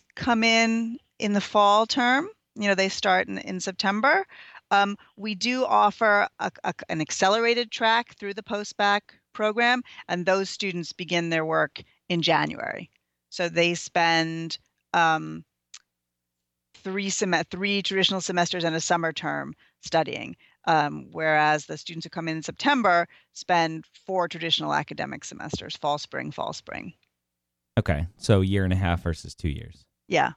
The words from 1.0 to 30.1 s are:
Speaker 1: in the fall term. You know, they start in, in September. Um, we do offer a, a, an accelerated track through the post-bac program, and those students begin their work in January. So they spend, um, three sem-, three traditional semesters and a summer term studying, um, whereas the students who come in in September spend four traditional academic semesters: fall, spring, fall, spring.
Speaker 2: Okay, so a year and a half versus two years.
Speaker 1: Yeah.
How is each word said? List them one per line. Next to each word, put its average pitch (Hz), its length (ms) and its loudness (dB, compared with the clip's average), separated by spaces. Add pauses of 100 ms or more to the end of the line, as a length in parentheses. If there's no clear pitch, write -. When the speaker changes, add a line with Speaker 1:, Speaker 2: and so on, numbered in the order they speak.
Speaker 1:
in 208 160 -2
the 202 80 2
fall 208 460 4
term. 269 420 2 (260)
You 208 120 -2
know, 196 80 4
they 190 140 2
start 190 380 2
in, 190 120 -6
in 185 200 -8
September. 220 680 0 (440)
Um, 202 280 2 (200)
we 208 180 -8
do 247 300 -2
offer 208 600 6 (120)
a, - 120 -4 (120)
a, 165 100 -4 (160)
an 160 120 -2
accelerated 226 720 2
track 226 440 0
through 202 180 -10
the 202 100 -12
post-bac 208 680 -2 (200)
program, 240 500 0 (240)
and 175 180 -2
those 190 240 2
students 175 440 -6
begin 170 360 -2
their 160 160 0
work 160 360 -2 (280)
in 170 120 0
January. 156 680 0 (400)
So 175 200 -4
they 170 240 2
spend, 165 840 0 (340)
um, 160 500 2 (1300)
three 196 340 -6
sem-, 190 240 -2 (160)
three 202 320 -2
traditional 190 400 0
semesters 175 420 -2
and 165 120 0
a 160 60 -2
summer 165 300 0
term 147 440 -8 (260)
studying, - 540 -2 (300)
um, 147 460 0
whereas 151 540 2
the 151 120 -12
students 165 280 -12
who 165 40 -14
come 165 180 -8
in 160 100 -4
in 156 60 -10
September 190 640 2 (260)
spend 160 520 0 (200)
four 185 220 -2
traditional 156 460 -4
academic 147 520 -6
semesters: - 500 -10
fall, 147 220 -4
spring, 139 340 -10
fall, - 220 -8
spring. - 400 -14 (840)
Speaker 2:
Okay, 82 260 0 (120)
so 101 240 4
a 95 40 2
year 98 200 0
and 92 80 2
a 92 40 2
half 87 240 0
versus - 320 -6
two - 160 -4
years. - 340 -10 (260)
Speaker 1:
Yeah. - 280 0